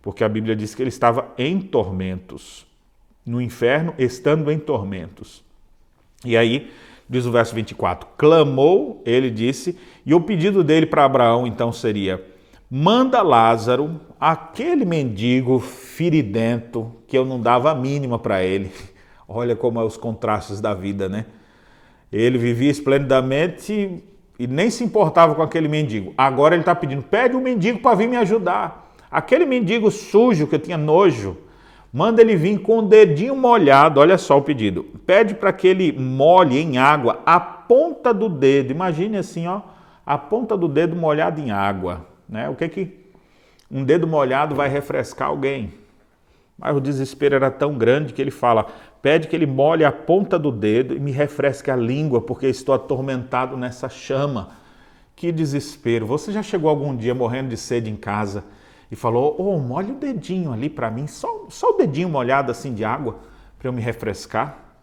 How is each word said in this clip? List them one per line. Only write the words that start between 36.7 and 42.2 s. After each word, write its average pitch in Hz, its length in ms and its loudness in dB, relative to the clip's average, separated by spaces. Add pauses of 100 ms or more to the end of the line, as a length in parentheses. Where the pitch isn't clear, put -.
água 135 460 2
a 170 140 6
ponta 269 720 0
do 214 160 0
dedo." 135 440 2
Imagine 180 460 -4
assim, 170 300 -8
ó, 196 140 -6 (420)
a 143 140 -2
ponta 220 400 -2
do 170 100 0
dedo 160 280 0
molhada 160 440 0
em 135 120 -6
água, 95 560 -4 (200)